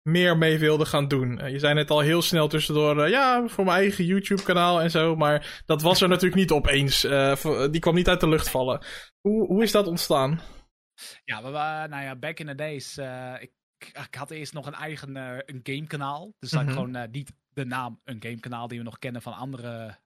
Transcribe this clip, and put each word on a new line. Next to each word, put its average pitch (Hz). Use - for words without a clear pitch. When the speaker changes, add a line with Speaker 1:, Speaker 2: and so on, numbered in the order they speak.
Speaker 1:
meer 175
mee 160
wilde 151
gaan 143
doen. 127
Eh, 135
je 139
zei 147
net 151
al 151
heel 160
snel 160
tussendoor, 151
eh, 156
"Ja, 247
voor 196
mijn 180
eigen 196
YouTube-kanaal 180
en 165
zo," 160
maar 147
dat 151
was 175
er 190
Speaker 2:
<laughs> 180
Speaker 1:
natuurlijk 180
niet 170
opeens. 143
Eh, 139
v-, 139
die 165
kwam 170
niet 180
uit 180
de 165
lucht 156
vallen. 127
Hoe, 214
hoe 196
is 214
dat 202
ontstaan? 160
Speaker 2:
Ja, 110
we 131
wa-, 156
nou 143
ja, 135
back 147
in 156
the 143
days, 151
eh, 127
ik, -
ik -
had 139
eerst 156
nog 143
een 143
eigen, 139
eh, 127
een 131
gamekanaal. 147
Dus 127
dat 156
ik 143
Speaker 1:
Mhm. 131
Speaker 2:
gewoon, 127
eh, 120
niet 139
de 135
naam 123
een 113
gamekanaal 120
die 120
we 117
nog 117
kennen 123
van 117
andere 120